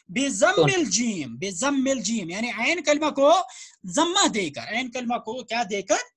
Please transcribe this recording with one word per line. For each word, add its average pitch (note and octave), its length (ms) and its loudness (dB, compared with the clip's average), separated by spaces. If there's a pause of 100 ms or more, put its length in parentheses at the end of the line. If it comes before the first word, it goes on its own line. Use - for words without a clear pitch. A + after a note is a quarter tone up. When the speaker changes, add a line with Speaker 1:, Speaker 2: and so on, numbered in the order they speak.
(100)
Speaker 1:
बिजम्मिल C#4 640 2
Speaker 2:
तुन। D#4+ 160 0
Speaker 1:
जीम, F3 480 -2
बिजम्मिल B3+ 640 0
जीम, F#3+ 280 -2
यानी A3 180 -6
ऐन C#4+ 340 -2
कलमा D4+ 280 2
को D4 300 6 (460)
जम्मा E4+ 420 2
देकर, F3 320 -2
ऐन A3 300 -6
कलमा A#3+ 280 -4
को A#3+ 260 -8
क्या A#3 200 -4
देकर? G3+ 320 -2 (200)